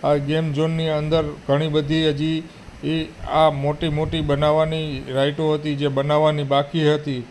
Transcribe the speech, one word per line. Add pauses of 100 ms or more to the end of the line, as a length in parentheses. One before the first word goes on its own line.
આ
ગેમ
ઝોનની
અંદર (240)
ઘણી
બધી
હજી (420)
એ (280)
આ
મોટી
મોટી
બનાવવાની (120)
રાઇટો
હતી,
જે
બનાવવાની
બાકી
હતી